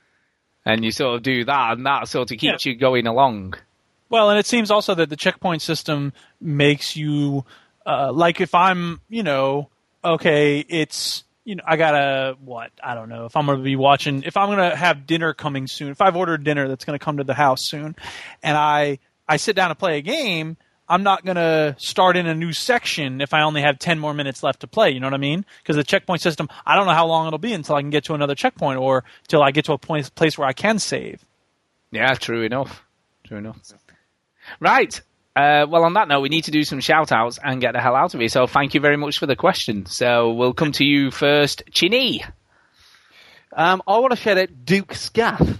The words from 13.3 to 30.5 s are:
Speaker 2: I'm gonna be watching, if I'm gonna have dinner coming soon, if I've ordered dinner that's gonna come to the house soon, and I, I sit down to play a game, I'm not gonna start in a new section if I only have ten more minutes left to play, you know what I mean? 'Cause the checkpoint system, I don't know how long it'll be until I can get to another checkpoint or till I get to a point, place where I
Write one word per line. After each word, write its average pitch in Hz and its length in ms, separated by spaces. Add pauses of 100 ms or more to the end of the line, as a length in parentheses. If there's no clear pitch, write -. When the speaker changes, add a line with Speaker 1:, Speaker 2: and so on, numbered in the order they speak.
Speaker 2:
I'm 151 120
gonna 135 160
be 135 120
watching, 139 480
if 170 140
I'm 202 120
gonna 196 260
have 151 320
dinner 160 260
coming 139 340
soon, 143 220
if 139 120
I've 190 140
ordered 165 280
dinner 143 240
that's 135 180
gonna 147 140
come 151 180
to 143 60
the 135 100
house 135 300
soon, 156 320 (480)
and 151 140
I, 147 420 (280)
I 151 100
sit 202 180
down 185 140
to 151 60
play 170 220
a 147 40
game, 170 560 (300)
I'm 180 160
not 190 220
gonna 160 540
start 180 380
in 175 100
a 160 80
new 165 180
section 147 680
if 143 120
I 156 80
only 151 200
have 143 180
ten 170 180
more 151 160
minutes 139 300
left 143 160
to 131 80
play, 202 240
you 131 80
know 131 80
what 135 60
I 139 40
mean? 143 260 (220)
'Cause 151 120
the 147 80
checkpoint - 360
system, 160 280 (180)
I 151 80
don't 196 100
know 175 80
how 165 140
long 165 200
it'll 156 120
be 226 140
until 156 240
I 143 40
can 143 80
get 151 160
to 165 80
another 143 220
checkpoint 147 440
or 131 260 (240)
till 151 120
I 139 100
get 147 140
to 156 80
a 139 40
point, 151 380
place 160 220
where 143 100
I 131 60